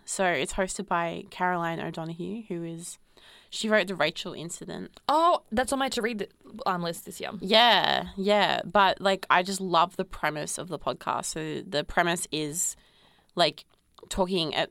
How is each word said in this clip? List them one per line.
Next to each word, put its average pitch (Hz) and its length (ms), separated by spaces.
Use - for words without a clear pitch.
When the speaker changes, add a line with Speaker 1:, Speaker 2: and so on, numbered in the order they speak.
Speaker 1:
So - 200
it's 170 280
hosted 190 340
by 170 440
Caroline 170 480
O'Donoghue, 165 720
who 170 140
is, 165 360
she - 180
wrote 208 200
The 196 80
Rachel 160 380
Incident. 170 680
Speaker 2:
Oh, 320 320
that's 247 220
on 262 60
my 269 100
to 247 140
read, 214 240
um, 180 160
list 170 220
this - 140
year. - 120
Speaker 1:
Yeah, 190 720
yeah. 196 480
But, 190 380
like, 190 300
I 175 100
just 190 180
love 175 360
the 185 100
premise 151 540
of 156 80
the 160 100
podcast. - 480
So 156 420
the 147 160
premise 175 480
is, 151 440
like, 165 320
talking, 180 460
uh, 156 160